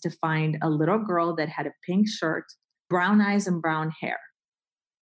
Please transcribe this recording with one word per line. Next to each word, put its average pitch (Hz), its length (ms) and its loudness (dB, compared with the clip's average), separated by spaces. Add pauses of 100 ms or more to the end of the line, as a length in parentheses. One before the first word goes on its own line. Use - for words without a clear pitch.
to 165 60 -2
find 156 520 0
a 165 80 2
little 160 300 2
girl 175 340 0
that 156 140 -2
had 151 180 -6
a - 80 -10 (100)
pink 202 240 2
shirt, 170 360 -4 (440)
brown 185 320 4
eyes, 202 280 2
and 170 120 0
brown 160 400 -2
hair. - 200 -6 (800)